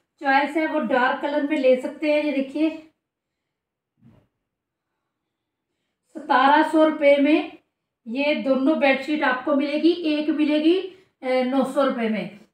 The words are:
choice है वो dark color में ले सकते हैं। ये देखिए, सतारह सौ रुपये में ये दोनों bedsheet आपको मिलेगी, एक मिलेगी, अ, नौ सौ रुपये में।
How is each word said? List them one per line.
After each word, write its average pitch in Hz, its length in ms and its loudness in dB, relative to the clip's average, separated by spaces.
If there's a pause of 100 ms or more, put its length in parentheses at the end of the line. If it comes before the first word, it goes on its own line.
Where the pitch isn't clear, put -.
(200)
choice 277 300 0
है 320 160 -2
वो 302 140 -2
dark 254 420 -2
color 285 280 -4
में 302 80 -2
ले 254 180 4
सकते 294 360 -4
हैं। 294 100 0
ये 294 100 -4
देखिए, 302 380 -2 (3500)
सतारह 277 460 4
सौ 311 220 4
रुपये 285 320 4
में 302 420 0 (500)
ये 285 260 -2
दोनों 262 440 0
bedsheet 277 440 0
आपको 269 320 -2
मिलेगी, 294 360 0
एक 311 400 -2
मिलेगी, 302 460 2 (460)
अ, 269 40 -8
नौ 254 380 0
सौ 294 180 -2
रुपये 247 260 -2
में। 190 300 -6 (160)